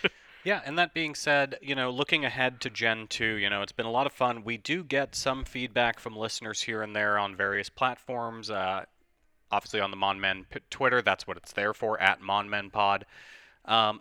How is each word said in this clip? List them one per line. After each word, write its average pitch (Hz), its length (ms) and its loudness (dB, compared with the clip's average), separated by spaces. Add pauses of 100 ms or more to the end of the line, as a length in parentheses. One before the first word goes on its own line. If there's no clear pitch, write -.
(460)
Yeah, 190 200 0
and 151 140 -2
that 175 140 2
being 156 220 -4
said, 139 460 2
you 139 140 -4
know, 127 160 0
looking 143 320 2
ahead 127 380 0
to 127 80 -6
Gen 113 380 0
two, 110 280 0
you 101 140 0
know, 101 120 0
it's 101 120 -6
been 113 120 -4
a 113 60 -4
lot 131 160 2
of 139 60 -4
fun. 117 320 0
We 117 100 -4
do 160 300 -4
get 135 280 0
some 131 300 -2
feedback 123 560 0
from 113 160 -10
listeners 110 460 -6
here 110 200 -4
and 104 140 -6
there 104 240 4
on 98 160 -2
various 98 320 0
platforms. 117 840 -4
Uh, 95 360 -2 (680)
obviously 104 300 0
on 98 100 0
the 98 60 -10
Mon 98 200 2
Men 95 320 -2
p-, - 200 -12
Twitter, 123 320 2
that's 98 260 2
what 92 80 -8
it's - 160 -16
there 104 220 0
for, 107 260 -2
at 95 220 4
Mon 101 280 0
Men 101 200 -4
Pod. 101 360 2 (600)
Um, 107 360 4